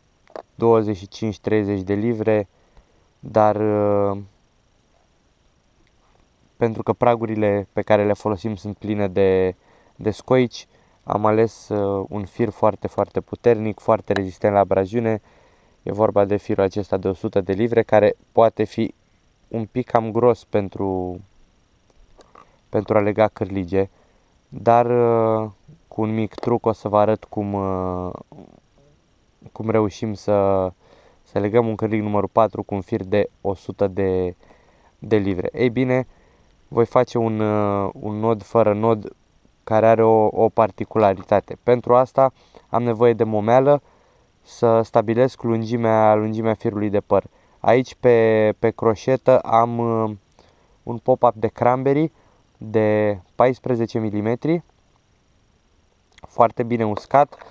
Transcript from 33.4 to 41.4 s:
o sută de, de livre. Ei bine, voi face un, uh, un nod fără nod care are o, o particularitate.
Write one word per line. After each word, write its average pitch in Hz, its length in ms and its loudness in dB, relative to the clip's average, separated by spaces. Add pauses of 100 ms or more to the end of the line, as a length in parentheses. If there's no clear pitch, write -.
o 98 140 -6
sută 101 320 -4
de, 92 480 -2 (640)
de 107 180 0
livre. 95 360 -2
Ei 120 180 0
bine, 127 360 0 (600)
voi 117 180 0
face 123 320 0
un, 113 220 -2
uh, 104 520 -2
un 107 260 -10
nod 110 240 -2
fără 107 320 2
nod 107 400 -2 (500)
care 110 220 2
are 113 160 6
o, 110 400 4
o 110 60 4
particularitate. 101 1160 0